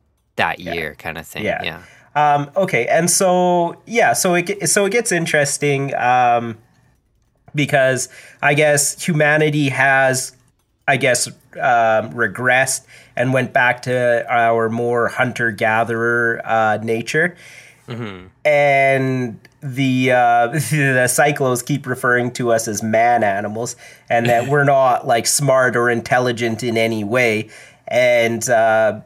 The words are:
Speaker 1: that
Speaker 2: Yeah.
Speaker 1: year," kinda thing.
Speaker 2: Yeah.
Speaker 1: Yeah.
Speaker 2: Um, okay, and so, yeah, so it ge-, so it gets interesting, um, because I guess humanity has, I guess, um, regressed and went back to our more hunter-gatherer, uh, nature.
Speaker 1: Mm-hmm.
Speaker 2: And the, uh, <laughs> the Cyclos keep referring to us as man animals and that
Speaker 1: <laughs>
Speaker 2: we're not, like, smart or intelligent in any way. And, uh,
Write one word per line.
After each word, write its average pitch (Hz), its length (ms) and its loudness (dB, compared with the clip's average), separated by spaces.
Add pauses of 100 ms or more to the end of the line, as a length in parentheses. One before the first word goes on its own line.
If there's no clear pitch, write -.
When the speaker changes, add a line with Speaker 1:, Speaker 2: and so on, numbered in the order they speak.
(340)
Speaker 1:
that 87 240 -2
Speaker 2:
Yeah. 87 160 -12
Speaker 1:
year," 78 240 -8
kinda 82 240 -10
thing. - 220 -10
Speaker 2:
Yeah. 95 180 -4
Speaker 1:
Yeah. 85 160 -8 (380)
Speaker 2:
Um, 147 400 2
okay, 139 320 0
and 170 200 2
so, 180 680 2 (100)
yeah, 190 260 2
so 180 220 0
it 175 140 0
ge-, 196 200 -6
so 202 180 2
it 190 40 -2
gets 226 220 -2
interesting, 143 840 0
um, 120 640 0 (960)
because 135 540 2 (340)
I 147 120 2
guess 147 480 2
humanity 151 640 2
has, 131 640 0 (560)
I 139 80 2
guess, 123 320 0
um, 113 840 0
regressed 123 680 -2 (340)
and 127 160 0
went 123 200 0
back 123 300 0
to 123 460 0
our 117 400 0
more 120 400 -2
hunter-gatherer, 117 1400 -2
uh, 110 380 0
nature. 117 540 -2 (520)
Speaker 1:
Mm-hmm. 107 380 -12 (180)
Speaker 2:
And 135 960 2 (220)
the, 127 500 0
uh, 120 340 4
<laughs> 117 60 -4
the 135 560 0
Cyclos 139 580 0
keep 139 200 -4
referring 123 460 0
to 120 200 -2
us 113 160 0
as 107 140 -6
man 113 420 2
animals 104 500 -4 (340)
and 120 180 0
that 120 220 2
Speaker 1:
<laughs> - 0 -
Speaker 2:
we're 143 160 2
not, 135 420 2
like, 120 200 0
smart 131 500 2
or 120 140 2
intelligent 117 720 -2
in 117 140 -2
any 113 260 0
way. 113 480 0 (380)
And, 117 600 0
uh, 110 580 2